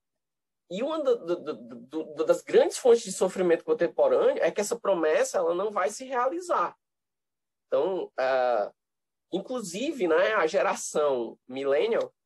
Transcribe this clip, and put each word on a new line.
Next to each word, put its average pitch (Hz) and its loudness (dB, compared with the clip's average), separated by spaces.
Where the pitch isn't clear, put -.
E 190 -6
uma 311 -2
da, 262 2
do, 165 -4
do, 135 -10
do, 156 -2
das 165 2
grandes 254 4
fontes 233 6
de 190 -8
sofrimento 185 0
contemporâneo 156 2
é 160 2
que - -4
essa - -4
promessa, 190 0
ela 170 0
não 202 -2
vai 202 -2
se 254 -12
realizar. 262 -2
Então, 160 -2
é, 127 0
inclusive, 214 -4
né, 185 2
a 175 2
geração 151 -2
millennial 139 0